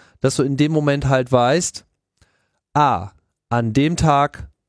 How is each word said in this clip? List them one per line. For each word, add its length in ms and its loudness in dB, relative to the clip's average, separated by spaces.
dass 140 0
du 80 0
in 140 -2
dem 160 2
Moment 360 0
halt 220 0
weißt, 560 0
ah, 380 0
an 220 -2
dem 240 0
Tag, 520 0